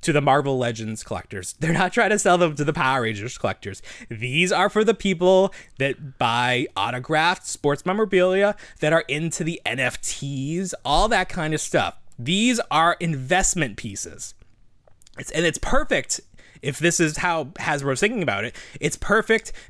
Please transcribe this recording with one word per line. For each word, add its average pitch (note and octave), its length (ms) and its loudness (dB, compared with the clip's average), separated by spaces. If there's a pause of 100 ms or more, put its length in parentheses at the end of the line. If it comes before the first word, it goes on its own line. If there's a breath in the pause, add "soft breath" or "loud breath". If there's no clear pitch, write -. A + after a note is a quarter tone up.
to D#3+ 120 0
the D3 80 4
Marvel C#3 360 4
Legends A2+ 460 -4
collectors. F#2+ 560 -10
They're E3 140 0
not F3+ 200 2
trying A3 180 2
to G#3 80 2
sell F3+ 180 6
them E3 180 2
to D3 80 -2
the D3+ 100 0
Power C3+ 300 0
Rangers A2 340 -6
collectors. G2 440 -4 (280 loud breath)
These B2+ 420 0
are F#3 180 4
for G#3+ 140 2
the A3 100 4
people F#3+ 600 4 (260 loud breath)
that C3+ 400 -4
buy B2 480 2 (100)
autographed D3+ 720 0
sports - 380 -2
memorabilia G3 680 2 (260 loud breath)
that D#3 120 2
are E3 140 4
into D#3 360 -4
the E3+ 220 -4
N B2 140 -2
F B2 220 -2
Ts, D3 720 -4 (120)
all D#3+ 220 4
that G3 220 0
kind D#3 240 -2
of D3 80 -2
stuff. - 360 -2 (220)
These G#3 400 2 (120)
are E3 280 4
investment D#3+ 800 0
pieces. - 580 -12 (800)
It's, C3 140 -12
and F3 140 0
it's D#3+ 120 0
perfect - 640 0 (400 soft breath)
if D3 180 -4
this E3 200 2
is D#3 180 0
how E3 280 -2 (140)
Hasbro's C#3 400 -2
thinking G#3+ 240 0
about G#2 220 -2
it. A#2+ 100 -10 (240 loud breath)
It's C#3 160 -4
perfect - 560 0 (180 loud breath)